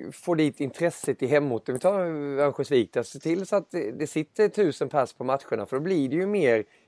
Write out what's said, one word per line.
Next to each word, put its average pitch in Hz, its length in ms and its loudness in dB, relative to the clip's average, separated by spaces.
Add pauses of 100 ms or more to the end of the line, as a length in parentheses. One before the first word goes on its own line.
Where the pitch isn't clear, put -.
(120)
få - 220 -2
dit 151 260 2
intresset 147 600 -4
i 131 40 0
hemorten. 131 480 2
Vi 127 40 -2
tar 190 220 2
Örnsköldsvik 143 920 0
där. 123 100 -2
Se - 160 -10
till 175 280 -2
så 208 100 0
att 185 140 -2
det, 131 200 -4
det 139 160 -6
sitter 190 420 0
tusen 151 400 0
pers 131 240 0
på - 120 -10
matcherna, 127 420 -2
för 131 100 -4
då 139 60 -2
blir 160 260 0
det 139 80 -2
ju 190 100 0
mer 135 380 2 (240)